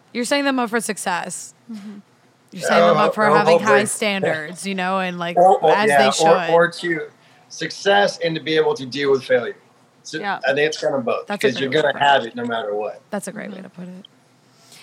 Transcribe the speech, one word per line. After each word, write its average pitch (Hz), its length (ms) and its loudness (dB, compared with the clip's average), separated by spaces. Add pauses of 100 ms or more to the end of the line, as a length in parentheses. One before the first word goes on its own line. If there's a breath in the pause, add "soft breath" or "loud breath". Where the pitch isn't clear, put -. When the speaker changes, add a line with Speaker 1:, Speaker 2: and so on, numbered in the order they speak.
(120)
Speaker 1:
You're 240 120 -4
setting 285 200 0
them 269 140 0
up 240 120 -2
for 233 100 0
success. 180 760 -6 (160)
Speaker 2:
Mm-hmm. 208 280 -16 (540)
Speaker 1:
You're 180 100 -14
setting 170 260 4
them 165 80 4
Speaker 3:
Oh, 151 40 2
Speaker 1:
up - 140 2
for 214 120 2
Speaker 3:
oh, 202 80 4
Speaker 1:
having 165 240 4
Speaker 3:
hopefully. 208 220 2
Speaker 1:
high 214 40 0
standards, 180 840 -4
you 196 80 -4
know, 185 260 -2
and, 180 180 -6
like, 170 180 -6
Speaker 3:
Or, 185 260 6
or, 156 80 4
Speaker 1:
as 208 180 4
Speaker 3:
yeah, 139 160 6
Speaker 1:
they 135 60 4
should. 156 160 0
Speaker 3:
or, 170 240 4
or 170 200 4
to 165 380 -6 (400 soft breath)
success 196 760 0
and 165 100 -2
to 156 60 -6
be 156 160 -2
able 151 180 4
to 135 120 -8
deal 139 240 -2
with 131 140 4
failure. 120 320 0 (480)
So - 140 -12
Speaker 2:
Yeah. 196 260 -6
Speaker 3:
I 131 100 0
think 143 60 0
it's 151 200 0
kind 151 140 -2
of 127 100 -4
both, 107 220 -4
Speaker 1:
That's 202 180 -4
a - 80 2
Speaker 3:
'cause 127 80 -8
you're 135 80 -2
Speaker 1:
great 151 160 2
way 139 80 2
Speaker 3:
gonna - 20 -
Speaker 1:
to - 40 -8
put 143 60 2
it. 143 40 6
Speaker 3:
have 135 180 4
it 113 80 -14
no 120 120 -8
matter 110 280 -4
what. 104 360 -6
Speaker 1:
That's 202 180 -8
a 175 40 -12
great 208 180 -12
way 196 60 -14
Speaker 2:
Mm-hmm. 190 80 -16
Speaker 1:
to 190 60 -18
put 180 180 -16
it. 185 180 -20 (760 loud breath)